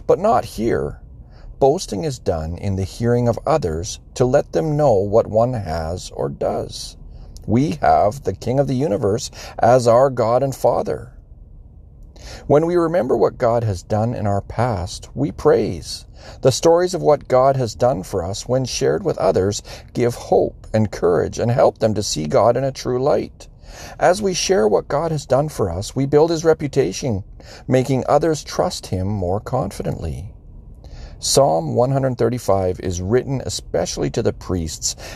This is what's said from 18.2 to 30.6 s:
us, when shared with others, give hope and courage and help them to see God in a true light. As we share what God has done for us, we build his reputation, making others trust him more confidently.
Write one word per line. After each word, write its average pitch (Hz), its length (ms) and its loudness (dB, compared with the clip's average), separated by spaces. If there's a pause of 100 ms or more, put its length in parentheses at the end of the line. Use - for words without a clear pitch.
us, 95 240 -8
when 127 180 0
shared 143 380 -2
with 156 140 -2
others, 98 440 2 (320)
give 120 220 0
hope - 580 0
and 110 180 2
courage - 480 0
and 113 100 0
help 131 280 4
them 110 160 2
to 101 100 -2
see - 240 -4
God 117 300 4
in 135 80 -2
a 135 60 -2
true 127 300 -4
light. - 460 -2 (520)
As 185 220 4
we 190 120 0
share 196 340 2
what 180 220 0
God 160 220 -2
has 151 140 -4
done 139 220 2
for 107 240 -2
us, 87 240 -6
we 135 100 0
build 147 260 4
his 160 120 -2
reputation, 143 800 0 (440)
making 127 420 2
others 156 340 2
trust - 440 -4
him 92 200 -4
more 98 320 -2
confidently. - 960 -6 (840)